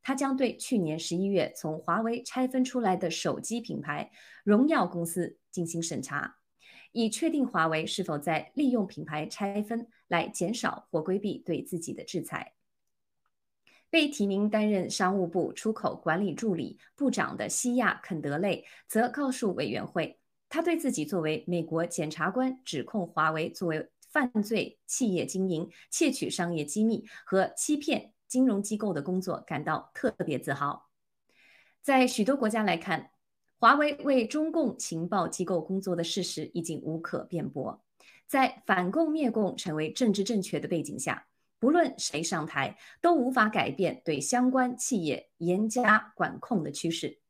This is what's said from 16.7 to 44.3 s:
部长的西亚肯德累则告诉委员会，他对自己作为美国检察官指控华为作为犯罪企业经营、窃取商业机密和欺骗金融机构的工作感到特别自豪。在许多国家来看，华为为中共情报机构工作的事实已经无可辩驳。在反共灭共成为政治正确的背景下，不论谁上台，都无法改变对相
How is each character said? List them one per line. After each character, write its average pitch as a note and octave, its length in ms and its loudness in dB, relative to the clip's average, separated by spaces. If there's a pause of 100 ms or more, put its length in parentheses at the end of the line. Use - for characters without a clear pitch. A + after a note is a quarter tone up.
部 C#4 120 2
长 - 280 -2
的 G#3 100 -4
西 A#3+ 300 -2
亚 G#3+ 260 0
肯 D#3 180 -6
德 C#3+ 160 -2
累 F#3+ 280 -2 (240)
则 A#3 180 2
告 C4 240 -2
诉 A3 240 0
委 C3 120 -2
员 G#2 200 -4
会， - 320 -4 (280)
他 D#4+ 140 -2
对 E4+ 160 2
自 C#4+ 140 0
己 D#3 140 -2
作 F3 160 -2
为 D#3 260 0
美 F3 160 0
国 E3 220 0
检 D#3+ 260 -4
察 D#3+ 180 -2
官 C4 340 -2
指 C#3+ 200 -6
控 F#3 240 -4
华 D#3 240 2
为 D#3+ 180 -2
作 - 180 -4
为 D#3 220 -2 (220)
犯 C4+ 200 2 (120)
罪 G#3 420 -2
企 A3 280 0
业 E3 120 0
经 F#3+ 240 -2
营、 E3 200 -2 (200)
窃 D4 220 2
取 - 180 -4
商 E3+ 240 -2
业 D#3 100 -2
机 G#3 200 0
密 A3 200 2 (220)
和 F#3+ 320 2
欺 - 180 0
骗 - 380 -2 (140)
金 B3+ 180 2
融 G#3 160 2
机 G#3 160 -4
构 G#3 160 -2
的 C#3+ 80 -2
工 F#3 180 -2
作 F#3 280 -4
感 D3+ 160 -4
到 D#3 300 -4
特 - 180 0
别 D#3+ 260 -4
自 - 160 -4
豪。 - 360 -4 (920)
在 C4 240 6
许 B3+ 180 2
多 C4 120 4
国 B3 140 0
家 A3 140 0
来 F3 140 2
看， E3 340 -4 (460)
华 B3 180 8
为 D4 280 2
为 C4 240 4
中 D#4 240 -2
共 D#4 260 0
情 E3+ 300 -4
报 F3 200 0
机 - 160 -4
构 F3 180 0
工 F#3+ 200 -2
作 F#3 140 -2
的 E3+ 80 -2
事 F3+ 180 -2
实 - 320 -6
已 F3 80 -2
经 D#3+ 200 -6
无 D#3+ 180 -4
可 E3 240 -6
辩 E3 260 -6
驳。 C3 340 -8 (440)
在 C4 380 2
反 F#3 260 2
共 D#4 200 2
灭 D4 200 0
共 G#3 240 0
成 - 200 -6
为 D#3 160 -2
政 A3+ 200 2
治 G3 120 2
正 G#3 180 0
确 E3+ 180 -4
的 C3+ 80 -6
背 D#3+ 160 0
景 C#3+ 140 -10
下， - 300 -4 (320)
不 C4 120 4
论 D#4+ 260 4
谁 - 260 -4
上 D#3+ 220 -2
台， C#3 320 -2 (240)
都 E4+ 120 6
无 C4 180 2
法 A3 180 4
改 F3+ 220 2
变 E3 340 0
对 D3+ 160 0
相 B3 300 4